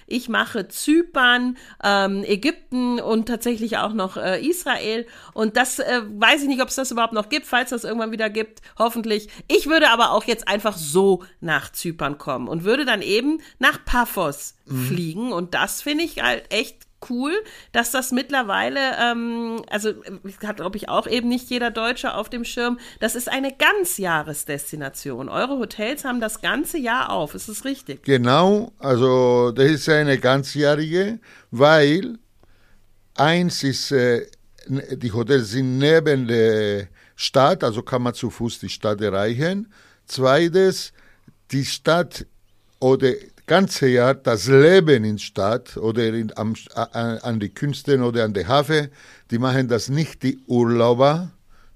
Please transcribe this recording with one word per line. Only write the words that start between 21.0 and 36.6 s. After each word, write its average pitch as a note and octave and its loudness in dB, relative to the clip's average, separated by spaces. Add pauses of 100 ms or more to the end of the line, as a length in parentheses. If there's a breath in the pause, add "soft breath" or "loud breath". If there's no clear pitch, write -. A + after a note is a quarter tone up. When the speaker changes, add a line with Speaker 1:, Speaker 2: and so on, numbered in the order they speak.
Speaker 1:
eben A#3+ -2
nicht B3 -4
jeder A#3+ -4
Deutsche A#3 -4
auf A3 -8
dem A#3+ -8
Schirm. A#3+ -4 (200 loud breath)
Das A#3+ -4
ist B3+ -8
eine C4+ -4
Ganzjahresdestination. D3+ -4
Eure C4 -4
Hotels A3+ -8
haben B3 -4
das A3 -6
ganze C4 -4
Jahr A#3+ -2
auf, E3+ -4
ist F#3+ -14
es G#3+ -12
richtig? C4 -10
Speaker 2:
Genau, C#3+ 4
also B2 4
das C3+ 4
ist D3+ -2
eine D3+ 4
ganzjährige, D3 0 (300 soft breath)
weil D3+ 6 (960)
eins F3 2
ist, C3+ -2
äh, B2 2 (420)
n-, C3+ -4 (100)
die B2 -6
Hotels A#2 0
sind B2+ -2
neben C#3+ 4
der G#2+ 2 (280 soft breath)